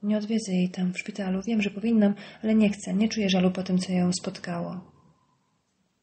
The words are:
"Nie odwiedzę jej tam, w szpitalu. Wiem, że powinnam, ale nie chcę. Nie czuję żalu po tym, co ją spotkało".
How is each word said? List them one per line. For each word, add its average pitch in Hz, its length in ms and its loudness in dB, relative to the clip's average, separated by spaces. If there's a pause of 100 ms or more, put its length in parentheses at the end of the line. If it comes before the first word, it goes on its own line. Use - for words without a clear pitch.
"Nie 208 140 0
odwiedzę 214 340 -2
jej 180 180 2
tam, 180 240 -2
w - 60 -10
szpitalu. 190 480 -4
Wiem, 226 140 0
że 202 80 0
powinnam, 202 460 2 (280)
ale 220 120 2
nie 214 140 6
chcę. 185 240 -4
Nie 214 160 2
czuję 214 200 0
żalu 185 220 4
po 185 120 -4
tym, 185 140 0
co 185 160 -2
ją 180 200 2
spotkało". 175 800 -8 (1120)